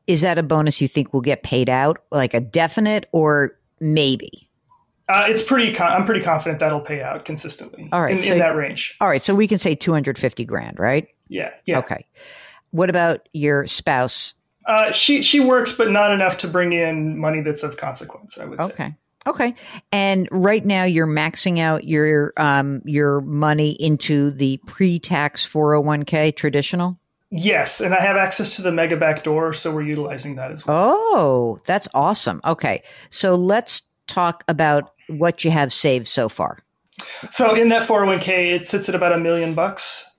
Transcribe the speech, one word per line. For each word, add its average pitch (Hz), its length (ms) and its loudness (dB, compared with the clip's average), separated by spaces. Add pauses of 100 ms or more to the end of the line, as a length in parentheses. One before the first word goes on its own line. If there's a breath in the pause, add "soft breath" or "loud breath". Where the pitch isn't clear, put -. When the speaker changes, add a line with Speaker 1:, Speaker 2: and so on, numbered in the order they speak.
Speaker 1:
Is 165 140 2
that 175 160 0
a 165 60 0
bonus 151 380 0
you 139 60 0
think - 260 -2
will 135 80 2
get 135 220 -2
paid 127 260 0
out, 135 300 2 (120)
like 135 220 0
a 117 80 2
definite 180 720 0
or 151 480 2 (200)
maybe? 151 640 0 (640)
Speaker 2:
Uh, 196 200 4
it's 220 120 0
pretty 240 320 2
con-, 175 160 0
I'm 185 160 2
pretty 190 160 0
confident 156 380 -2
that'll 151 220 0
pay 147 200 -8
out 131 220 -8
consistently - 720 -14
Speaker 1:
All 175 80 0
right, 165 160 0
Speaker 2:
in, 180 60 -2
Speaker 1:
so 190 100 0
Speaker 2:
in 175 60 4
that 160 180 2
range. 139 420 -6
Speaker 1:
All 208 80 2
right. 139 160 2
So 196 100 2
we 208 140 4
can 208 100 2
say 165 160 0
two 165 200 -2
hundred 139 260 -2
fifty 123 240 -2
grand, 82 360 -8
right? 131 280 0 (220)
Speaker 2:
Yeah, 90 220 -8 (140)
yeah. 170 140 0
Speaker 1:
Okay. - 260 -8 (680 loud breath)
What 180 180 0
about 170 420 0
your 147 360 0
spouse? - 640 -2 (320)
Speaker 2:
Uh, 220 260 2
she, 285 320 2
she 285 160 2
works, 254 320 4
but 226 200 0
not 208 200 4
enough 185 280 0
to - 100 -8
bring 175 240 0
in 156 440 -2
money 156 220 -2
that's 147 240 -4
of 147 140 -8
consequence, - 600 -14
I - 60 -14
would - 180 -10
say. 165 60 -2
Speaker 1:
Okay. 151 280 -10 (300)
Okay. 247 300 -2 (380 loud breath)
And 196 360 0
right 202 360 2
now 190 180 2
you're 160 240 2
maxing 160 520 -2
out 160 260 0
your, 151 500 2
um, 139 480 2
your 143 380 2
money 151 500 0
into 147 600 0
the 135 360 0
pre-tax 170 760 0
four 151 280 2
oh 151 60 6
one 147 240 0
K 156 300 2
traditional? 175 680 -2 (320)
Speaker 2:
Yes. 180 480 -2
And 185 140 -2
I 185 80 2
have 190 160 2
access 196 400 -2
to 208 40 -12
the 180 120 0
mega 165 240 0
back 156 260 0
door, 160 300 0
so 156 200 -6
we're 151 100 -4
utilizing 147 520 -8
that 131 160 -10
as 156 140 -14
well. 151 120 0
Speaker 1:
Oh, 180 880 2
that's 190 280 -2
awesome. 139 500 0
Okay. 151 400 -2 (260 loud breath)
So 185 260 2
let's 190 480 0 (240)
talk 175 420 -2
about 151 420 2 (180)
what 160 360 0
you 165 60 4
have 147 200 2
saved 127 380 0
so 117 180 -2
far. - 320 -6 (720 loud breath)
Speaker 2:
So 226 240 2
in 233 140 4
that 226 180 2
four 208 160 4
oh 196 40 2
one 190 120 2
K, 180 300 0
it 175 180 -2
sits 196 220 -4
at 185 60 -2
about 175 180 2
a 170 40 2
million 165 380 0
bucks. - 480 -4 (160)